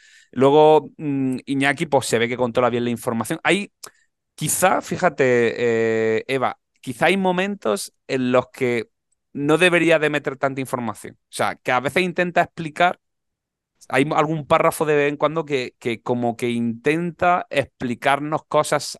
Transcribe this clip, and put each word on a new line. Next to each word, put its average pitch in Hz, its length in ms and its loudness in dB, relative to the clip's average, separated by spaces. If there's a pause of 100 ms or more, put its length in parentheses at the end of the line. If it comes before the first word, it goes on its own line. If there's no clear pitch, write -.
(320)
Luego, 147 640 6
mm, 135 480 -4
Iñaki, 139 400 0
pues 139 200 0
se 117 120 0
ve 117 100 0
que 123 100 -6
controla 123 320 0
bien 120 140 -2
la 120 60 -2
información. 113 540 -4
Hay, 190 280 0 (640)
quizá, 185 460 0
fíjate, 135 720 2 (640)
eh, - 100 -8
Eva, 127 300 -2 (220)
quizá 147 260 -2
hay 185 100 2
momentos 196 760 -2 (160)
en 127 240 -2
los 127 200 2
que 120 360 -4 (440)
no 143 260 0
debería 165 400 4
de 147 120 0
meter 147 260 -4
tanta 135 240 -2
información. 123 540 -8
O - 180 -20
sea, 104 240 -2
que - 160 -4
a 127 80 2
veces 143 220 0
intenta 175 400 0
explicar, 165 560 -2 (920)
hay 135 260 0
algún 156 320 -2
párrafo 160 400 2
de 151 100 2
vez 143 140 2
en 147 60 -6
cuando 151 280 -2
que, 131 340 -4
que 117 240 -6
como 120 340 -2
que 120 140 -4
intenta 156 1000 -2
explicarnos 139 960 -2
cosas 151 540 -2